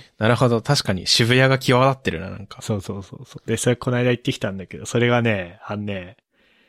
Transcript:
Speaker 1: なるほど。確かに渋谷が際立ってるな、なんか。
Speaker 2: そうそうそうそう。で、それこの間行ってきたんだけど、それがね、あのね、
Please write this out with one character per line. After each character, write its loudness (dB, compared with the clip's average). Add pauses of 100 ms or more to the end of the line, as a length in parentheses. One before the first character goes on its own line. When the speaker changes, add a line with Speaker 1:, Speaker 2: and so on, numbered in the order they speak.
(180)
Speaker 1:
な 2
る 4
ほ 4
ど。 2
確 0
か -2
に -4
渋 2
谷 6
が 2
際 4
立 0
っ -20
て -2
る -6
な、 -10
な -12
ん -14
か。 -20
Speaker 2:
そ -4
う -4
そ -8
う -12
そ -18
う -18
そ -20
う。 -20
で、 0
そ 0
れ 2
こ -6
の 0
間 2
行 0
っ -20
て -2
き -6
た -4
ん -8
だ -12
け -16
ど、 -12
そ -2
れ 4
が 4
ね、 -2
あ -8
の -6
ね、 -10 (500)